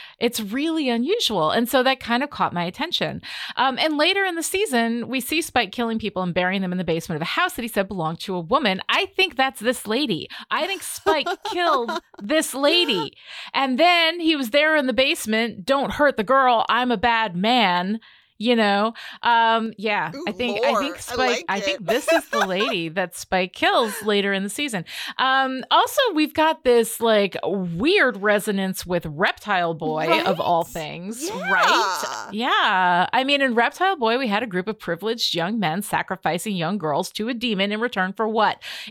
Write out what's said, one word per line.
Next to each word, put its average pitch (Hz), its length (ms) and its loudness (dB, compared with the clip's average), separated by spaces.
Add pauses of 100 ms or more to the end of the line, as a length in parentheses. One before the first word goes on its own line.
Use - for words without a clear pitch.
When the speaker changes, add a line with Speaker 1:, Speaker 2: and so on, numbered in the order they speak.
(200)
Speaker 1:
It's 240 180 0
really 277 520 -2
unusual. 233 600 0
And 240 160 2
so 254 160 2
that 262 160 2
kind 240 240 -2
of 285 60 -4
caught - 240 -2
my 175 120 -2
attention. 180 580 -4 (340)
Um, 254 220 2
and 302 180 0
later 370 260 2
in 370 120 -2
the 330 80 -4
season, 240 640 0
we 262 100 -4
see 302 220 -2
Spike 226 320 -2
killing 226 260 -2
people 208 220 -4
and 180 140 -2
burying 185 260 0
them 185 100 -2
in 180 60 -4
the 180 80 -2
basement 165 320 -2
of 147 60 -4
a 170 80 -4
house 349 240 0
that 240 80 -8
he 233 60 -4
said 202 200 -2
belonged 170 320 -4
to 190 140 -6
a 180 60 -4
woman. 190 500 0
I 339 160 0
think 381 300 -2
that's 262 240 0
this 226 260 -2
lady. 220 420 -2 (220)
I 269 160 -2
think 370 160 -6
Spike - 440 0 (100)
Speaker 2:
<laughs> - 80 -12
Speaker 1:
killed 311 460 0 (300)
this 285 320 0
lady. 285 640 0 (400)
And 262 260 0
then 339 400 4
he 320 160 2
was 254 140 -2
there 311 260 4
in 285 120 2
the 247 40 2
basement. 226 720 0
"Don't 262 280 2
hurt 285 260 2
the 220 40 0
girl. 254 460 4
I'm 247 240 2
a 220 60 0
bad 226 360 2
man." 196 640 2 (420)
You 240 140 2
know, 214 380 2 (320)
um, 226 540 4
yeah, 196 360 -2
Speaker 2:
Ooh, 294 140 -10
Speaker 1:
I - 20 -2
think, 220 340 -2
I - 60 4
Speaker 2:
lore. 214 100 2
Speaker 1:
think 285 140 -4
Speaker 2:
I - 60 -14
Speaker 1:
Spike, 240 180 -8
Speaker 2:
like 247 300 0
Speaker 1:
I 196 100 -2
Speaker 2:
it. 202 60 -6
Speaker 1:
think 196 240 -4
this 233 240 0
is 320 160 0
the 190 180 0
Speaker 2:
<laughs> - 0 -
Speaker 1:
lady 190 420 -2
that 180 280 -4
Spike 185 360 -2
kills 302 400 2 (120)
later 202 280 2
in 196 120 -2
the 208 40 -4
season. 220 360 -4 (340)
Um, 262 540 0
also, 480 280 4 (140)
we've 302 200 0
got 311 280 2
this, 240 380 4
like, 214 440 4
weird 196 800 0
resonance 202 640 0
with 175 200 -2
Reptile 175 680 -2
Boy 156 480 0
of 190 180 0
all 170 220 2
Speaker 2:
Right? - 100 -10
Speaker 1:
things, 180 560 -8
Speaker 2:
Yeah. 539 240 -4
Speaker 1:
right? 190 800 0
Yeah. 202 840 2
I 262 120 2
mean, 277 180 2
in 247 140 2
Reptile 349 400 2
Boy, 233 220 0
we 269 100 -2
had 208 160 0
a - 20 -6
group 180 220 -4
of 214 100 -6
privileged 202 560 -4
young 175 240 -2
men 175 240 0
sacrificing 180 720 -2
young 175 240 -2
girls 156 360 -2
to 214 140 -6
a 262 60 -4
demon 208 380 -2
in 214 80 -4
return 202 320 -2
for 220 160 -2
what? 214 340 0 (280)